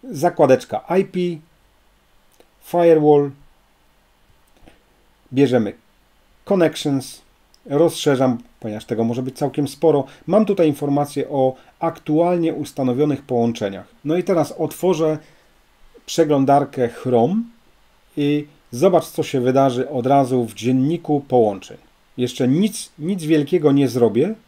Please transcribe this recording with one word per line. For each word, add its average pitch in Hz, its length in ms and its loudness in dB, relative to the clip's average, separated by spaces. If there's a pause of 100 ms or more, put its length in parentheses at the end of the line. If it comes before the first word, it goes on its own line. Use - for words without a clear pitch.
(120)
Zakładeczka 143 720 0 (140)
I 190 60 0
P, 180 140 -8 (1400)
firewall, 151 680 4 (2000)
bierzemy 123 400 2 (720)
connections, 151 760 -2 (440)
rozszerzam, 139 720 0 (220)
ponieważ 110 260 -10
tego 113 180 -4
może 120 200 -4
być 131 140 -10
całkiem 143 300 -4
sporo. 147 380 0 (220)
Mam 202 180 2
tutaj 190 220 2
informacje 143 600 -2
o 131 260 0 (240)
aktualnie 165 760 0
ustanowionych 135 680 -2
połączeniach. 113 680 -4 (180)
No 156 120 -2
i 175 60 -2
teraz 175 280 0
otworzę 156 680 -2 (880)
przeglądarkę 139 840 2
Chrome 127 540 0 (760)
i 147 280 0 (260)
zobacz, 151 340 2
co - 180 -6
się 135 180 -2
wydarzy 127 480 2
od 123 160 -4
razu 131 400 2
w 110 80 -12
dzienniku 139 720 -2
połączeń. 107 500 0 (400)
Jeszcze 123 300 -2
nic, 185 520 -2
nic 175 240 -6
wielkiego 151 480 0
nie 139 160 2
zrobię. 120 480 0 (120)